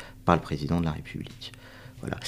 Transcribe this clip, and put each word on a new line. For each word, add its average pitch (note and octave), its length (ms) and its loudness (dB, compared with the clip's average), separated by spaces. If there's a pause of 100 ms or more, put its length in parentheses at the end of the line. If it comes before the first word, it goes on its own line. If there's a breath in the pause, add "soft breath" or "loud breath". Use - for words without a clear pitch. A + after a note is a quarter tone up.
(260 loud breath)
par F2 100 10
le E2 60 6
président D2 380 2
de E2 60 4
la D#2 60 2
République. - 600 -6 (500 soft breath)
Voilà. - 160 -2 (100)